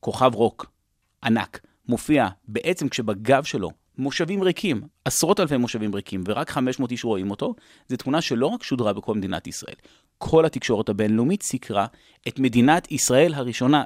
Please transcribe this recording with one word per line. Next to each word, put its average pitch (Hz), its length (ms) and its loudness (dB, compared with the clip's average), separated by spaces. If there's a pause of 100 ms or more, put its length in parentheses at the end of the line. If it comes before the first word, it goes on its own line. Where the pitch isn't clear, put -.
כוכב 123 340 2
רוק 107 320 0 (580)
ענק, 113 360 0 (280)
מופיע 123 400 2 (200)
בעצם 139 400 -2
כשבגב 113 560 0
שלו 92 260 -4 (280)
מושבים 170 440 -2
ריקים, 170 400 0 (220)
עשרות 170 360 2
אלפי 143 160 0
מושבים 110 380 -2
ריקים, 98 320 -6
ורק 113 240 -4
חמש 131 280 -2
מאות 123 120 -2
איש 120 140 -6
רואים 101 260 -2
אותו, 226 240 -4 (340)
זו 127 80 -4
תמונה 160 240 -2
שלא 127 260 0
רק 226 160 -4
שודרה 117 300 0
בכל 104 220 -4
מדינת 92 320 -4
ישראל, - 280 -12 (440)
כל 160 260 4
התקשורת 117 440 -2
הבינלאומית 110 540 2
סיקרה 104 440 -4 (420)
את 117 100 -8
מדינת 131 540 4
ישראל 147 420 4
הראשונה 131 520 0